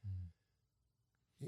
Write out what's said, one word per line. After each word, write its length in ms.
مم. 260